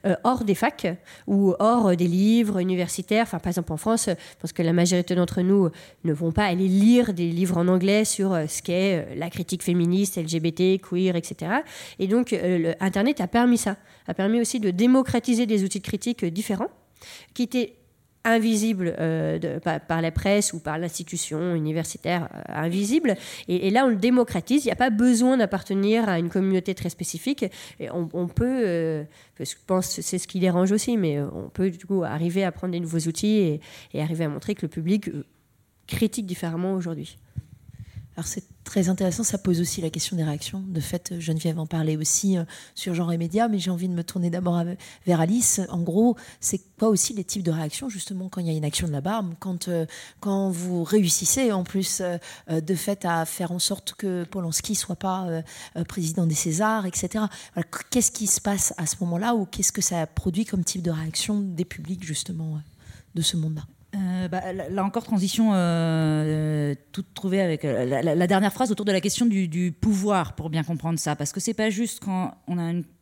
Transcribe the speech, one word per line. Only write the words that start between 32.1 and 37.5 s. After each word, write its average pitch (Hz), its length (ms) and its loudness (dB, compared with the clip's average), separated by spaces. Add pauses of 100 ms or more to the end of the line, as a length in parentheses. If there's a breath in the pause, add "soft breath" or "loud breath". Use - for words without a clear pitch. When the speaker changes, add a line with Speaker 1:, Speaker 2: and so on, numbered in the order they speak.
Speaker 1:
à 175 60 0
prendre 180 220 -6
des 175 80 -2
nouveaux 165 260 -2
outils 208 300 2
et, 156 240 2 (320 loud breath)
et 139 80 -4
arriver 160 240 -2
à 147 60 -2
montrer 147 240 -6
que - 80 -6
le 160 60 -4
public, 180 400 -2
euh, - 180 -8 (600)
critique 214 380 -2
différemment 180 480 -4
aujourd'hui. 165 460 -6 (1000 loud breath)